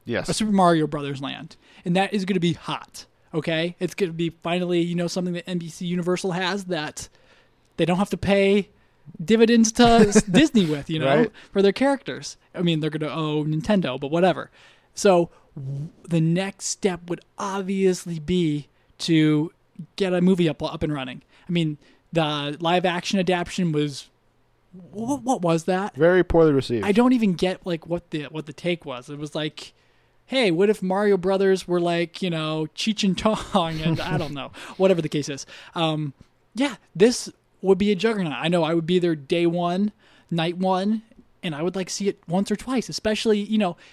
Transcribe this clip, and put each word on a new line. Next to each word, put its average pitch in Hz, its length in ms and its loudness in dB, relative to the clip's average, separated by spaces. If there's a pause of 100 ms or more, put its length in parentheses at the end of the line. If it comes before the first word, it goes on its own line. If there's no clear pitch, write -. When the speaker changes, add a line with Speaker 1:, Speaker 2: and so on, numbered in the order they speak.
Speaker 1:
Yes. 113 240 -4
Speaker 2:
A 175 60 -2
Super 214 180 0
Mario 170 340 4
Brothers 143 360 -6
land. 131 340 -12 (280)
And 180 120 0
that 196 160 0
is 196 120 -2
gonna 185 160 0
be 170 120 0
hot. - 540 -10 (260)
Okay, 165 480 -2
it's 180 140 -6
gonna 175 180 -2
be 165 180 -4 (140)
finally, 175 360 0
you 175 140 -2
know, 175 140 -2
something 180 260 -4
that 175 140 -10
N 180 100 -4
B 165 100 -8
C 175 180 -10
Universal 180 460 -2
has 185 340 -4
that 151 420 -8 (680)
they 165 60 2
don't 175 140 0
have 202 120 0
to 190 60 -2
pay 196 520 2 (540)
dividends 226 500 4
to 240 120 4
Speaker 1:
<laughs> 226 240 8
Speaker 2:
s-, 202 140 4
Disney 214 440 4
with, 147 220 -4
you 156 120 -2
know, 127 60 0
Speaker 1:
Right. 226 260 4 (180)
Speaker 2:
for 196 120 0
their 196 100 4
characters. 254 640 -2 (180)
I 180 80 -4
mean, 170 160 2
they're 151 120 -2
gonna 151 220 -6
owe 151 320 -4
Nintendo, 156 540 0
but 143 140 -6
whatever. 165 380 2 (440)
So 175 360 4 (260)
w-, 139 320 -10 (200)
the 170 120 2
next 175 460 0
step 175 420 -4
would 170 120 -6 (180)
obviously 190 840 -2
be 151 480 0 (300)
to 156 540 2 (440)
get 185 160 -2
a 175 80 2
movie 175 280 4
up, 147 140 -4
up 156 220 -6
and 156 80 -2
running. 131 300 -8 (260)
I 180 40 -4
mean, 160 260 -2 (340)
the 147 480 -2
live 175 240 2
action 180 340 -2
adaptation 175 540 0
was, 147 360 -4 (840)
wh-, 233 320 -6
what 240 180 0
was 165 220 0
that? 190 320 -2
Speaker 1:
Very 175 260 4
poorly 165 300 4
received. 120 320 0
Speaker 2:
I 101 80 2
don't 240 200 6
even 220 200 2
get, 180 340 -4
like, 165 220 -6
what 170 220 -6
the, 151 160 -6
what 151 200 -12
the 151 60 -16
take 175 320 -6
was. 127 260 -12
It 143 80 -12
was 147 160 -12
like, 151 380 -8 (540)
Hey, 247 240 2
what 190 200 2
if 208 120 -2
Mario 196 340 2
Brothers 190 520 0
were 175 120 0
like, 170 420 -2
you 185 80 -2
know, 156 440 -4
Cheech 220 300 -2
and 185 120 2
Chong 170 640 -2
and 160 200 0
I 165 160 -4
don't 147 160 -4
know, 131 200 -10 (120)
Speaker 1:
<laughs> - 140 -18
Speaker 2:
whatever 185 240 4
the 151 60 -4
case 147 200 -4
is. 139 160 -10 (300)
Um, 156 400 -2 (400)
yeah, 254 220 -2 (200)
this 214 340 2 (300)
would 190 180 2
be 208 140 2
a - 20 4
juggernaut. 185 380 -2
I 135 160 -4
know 170 160 2
I 160 100 0
would 165 120 0
be 180 120 2
there 170 160 2
day 170 320 -2
one, 175 460 0 (380)
night 170 260 -2
one, 185 460 0 (400)
and 170 120 -6
I 147 80 -6
would, 180 140 -4
like, 185 140 -6
see 202 180 -4
it 185 180 -4
once 190 240 -2
or 208 60 0
twice, 247 320 -4
especially, 214 500 0
you 214 200 -2
know, 196 180 0 (160)